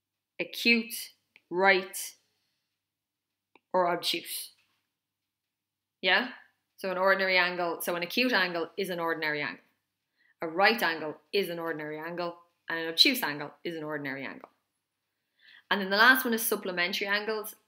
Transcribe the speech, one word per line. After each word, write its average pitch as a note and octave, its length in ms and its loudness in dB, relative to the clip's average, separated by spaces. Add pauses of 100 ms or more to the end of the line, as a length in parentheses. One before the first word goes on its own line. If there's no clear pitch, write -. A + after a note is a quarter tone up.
(400)
acute, - 720 -2 (380)
right, F#3 680 0 (1600)
or F#3 140 2
obtuse. - 640 -4 (1500)
Yeah? G3+ 300 4 (460)
So F#3+ 140 -4
an F3+ 60 -4
ordinary F#3+ 400 4
angle, F3 440 0
so F3 140 -4
an F3 80 -4
acute B3 300 2
angle F3 440 0
is F#3+ 120 -4
an F3 100 -4
ordinary D#3 420 -2
angle. G#2+ 240 -8 (760)
A E3+ 60 -2
right G3 340 2
angle D#3 360 -2 (140)
is F#3+ 180 0
an E3+ 100 -8
ordinary D#3 400 -6
angle, F3 380 -8 (300)
and E3 120 -4
an E3 100 -4
obtuse A#3+ 320 4
angle D3 300 -4 (120)
is E3+ 120 -8
an D#3+ 80 -8
ordinary C#3+ 420 -6
angle. D#2+ 240 -14 (1200)
And G3 100 0
then F#3+ 120 -4
the G3+ 60 2
last B3+ 280 6
one A#3 80 0
is A3+ 120 0
supplementary F#3 600 -2
angles, G#3 500 -4 (120)